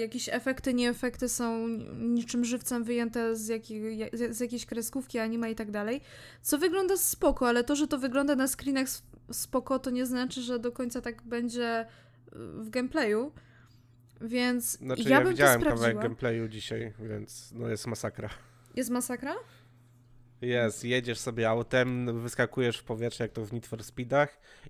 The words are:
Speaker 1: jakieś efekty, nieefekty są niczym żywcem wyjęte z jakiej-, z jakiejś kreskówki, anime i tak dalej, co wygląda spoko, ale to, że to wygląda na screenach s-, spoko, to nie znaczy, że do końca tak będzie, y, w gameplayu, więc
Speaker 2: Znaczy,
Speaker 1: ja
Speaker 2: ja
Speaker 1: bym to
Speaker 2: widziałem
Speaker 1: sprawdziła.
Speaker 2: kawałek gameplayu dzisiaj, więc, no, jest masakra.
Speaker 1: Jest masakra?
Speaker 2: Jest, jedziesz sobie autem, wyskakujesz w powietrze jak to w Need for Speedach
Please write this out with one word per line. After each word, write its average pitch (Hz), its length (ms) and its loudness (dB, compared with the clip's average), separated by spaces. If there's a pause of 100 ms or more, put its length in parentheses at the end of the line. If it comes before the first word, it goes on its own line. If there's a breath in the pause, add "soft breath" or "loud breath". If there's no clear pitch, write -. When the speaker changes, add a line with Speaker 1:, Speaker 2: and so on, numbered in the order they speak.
Speaker 1:
jakieś 226 320 -4
efekty, 262 420 0
nieefekty 240 540 0
są 226 400 -2 (300)
niczym 233 460 2
żywcem 240 400 -2
wyjęte 233 520 0
z 220 120 -6
jakiej-, 220 640 -4 (200)
z 226 100 -6
jakiejś 240 260 -4
kreskówki, 233 520 -4
anime 226 320 -2
i 226 40 -2
tak 214 160 -6
dalej, 214 300 -2 (420 loud breath)
co - 160 2
wygląda 370 380 4
spoko, 285 520 2
ale 240 160 4
to, 294 120 2
że 294 120 2
to 285 100 0
wygląda 269 380 2
na 262 120 2
screenach 269 360 0
s-, - 180 -8 (300)
spoko, 254 460 -2
to 262 120 -4
nie 247 160 0
znaczy, 254 360 -2
że 240 160 -2
do 240 140 -2
końca 247 280 -6
tak 233 220 -8
będzie, 233 600 -2
y, - 20 -4 (760 soft breath)
w 220 80 -10
gameplayu, 254 640 0 (880 soft breath)
więc 247 580 0
Speaker 2:
Znaczy, 131 240 -2
Speaker 1:
ja 214 80 2
Speaker 2:
ja 135 60 10
Speaker 1:
bym - 100 8
to 123 40 4
Speaker 2:
widziałem 123 300 8
Speaker 1:
sprawdziła. 117 260 4
Speaker 2:
kawałek 113 160 2
gameplayu 113 460 0
dzisiaj, 110 520 -8
więc, 107 540 -10
no, 117 140 -4
jest 110 180 -2
masakra. 110 420 -6 (480 soft breath)
Speaker 1:
Jest 240 140 -2
masakra? 247 440 -4 (1040 soft breath)
Speaker 2:
Jest, 120 440 0
jedziesz 120 340 0
sobie 113 320 0
autem, 123 720 2
wyskakujesz 120 560 0
w - 60 -12
powietrze 117 400 -4
jak 107 80 -6
to 113 120 -6
w 104 80 -8
Need 117 140 -8
for 113 180 -10
Speedach 139 540 0 (320 soft breath)